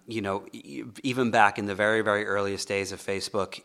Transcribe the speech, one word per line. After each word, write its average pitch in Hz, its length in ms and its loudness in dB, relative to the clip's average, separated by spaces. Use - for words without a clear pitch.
you 113 140 -6
know, 98 320 -4
e-, 123 300 -12
even 127 260 2
back 104 300 6
in 101 60 -2
the 101 100 -2
very, 107 240 4
very 104 260 2
earliest 98 440 -2
days 98 240 -2
of - 120 -12
Facebook, 98 600 -4